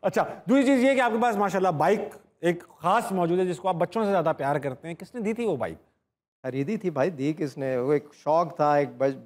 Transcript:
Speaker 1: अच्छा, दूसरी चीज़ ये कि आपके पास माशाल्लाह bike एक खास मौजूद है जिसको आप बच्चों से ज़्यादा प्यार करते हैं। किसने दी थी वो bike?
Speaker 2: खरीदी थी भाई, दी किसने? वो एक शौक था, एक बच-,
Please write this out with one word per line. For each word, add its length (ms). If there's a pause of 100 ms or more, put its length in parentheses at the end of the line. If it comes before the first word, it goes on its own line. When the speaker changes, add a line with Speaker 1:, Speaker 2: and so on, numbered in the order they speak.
Speaker 1:
अच्छा, 180
दूसरी 420
चीज़ 160
ये 140
कि 60
आपके 180
पास 180
माशाल्लाह 360
bike 380 (320)
एक 200
खास 500
मौजूद 260
है 80
जिसको 220
आप 80
बच्चों 260
से 60
ज़्यादा 240
प्यार 260
करते 300
हैं। 80
किसने 240
दी 140
थी 120
वो 100
bike? 200 (680)
Speaker 2:
खरीदी 340
थी 120
भाई, 200
दी 220
किसने? 460
वो 140
एक 160 (160)
शौक 360
था, 180
एक 200
बच-, 280